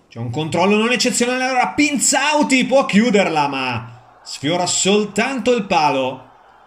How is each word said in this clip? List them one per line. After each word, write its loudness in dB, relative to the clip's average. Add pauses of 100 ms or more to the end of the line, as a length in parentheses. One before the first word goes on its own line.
c'è -18
un -8
controllo 0
non 0
eccezionale, 0
allora 0
Pinzauti 0
può 2
chiuderla, 2
ma -8
sfiora -4
soltanto 0
il -2
palo. -2 (360)